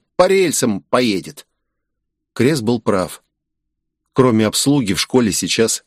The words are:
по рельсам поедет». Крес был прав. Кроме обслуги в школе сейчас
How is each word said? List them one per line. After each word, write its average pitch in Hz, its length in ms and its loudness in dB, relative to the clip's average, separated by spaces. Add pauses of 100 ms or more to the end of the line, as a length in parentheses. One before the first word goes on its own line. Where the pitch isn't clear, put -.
(160)
по 180 100 4
рельсам 160 540 0
поедет». 107 680 -4 (840)
Крес 131 300 0
был 113 180 -2
прав. 92 420 -4 (920)
Кроме 113 320 2
обслуги 117 480 -2
в 80 80 -4
школе 120 300 0
сейчас - 540 -2